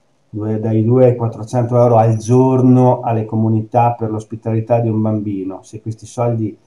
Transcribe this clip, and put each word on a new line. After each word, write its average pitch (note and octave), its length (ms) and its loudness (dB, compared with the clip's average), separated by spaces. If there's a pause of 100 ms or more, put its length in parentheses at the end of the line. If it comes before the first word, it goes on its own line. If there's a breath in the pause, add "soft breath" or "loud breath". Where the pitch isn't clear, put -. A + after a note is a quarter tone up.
(300)
due, A2 300 -6
dai A2 240 0
due B2+ 220 4
ai A#2+ 100 4
quattrocento A#2 640 -2
euro A#2+ 180 4
al A2 200 2
giorno B2+ 840 4
alle A2+ 240 -4
comunità A2+ 720 0
per A2 140 -6
l'ospitalità A2+ 680 -4
di A2+ 100 -2
un A2 120 -2
bambino, G2+ 600 -6
se - 180 -18
questi A2 240 -12
soldi A#2 500 -4 (120)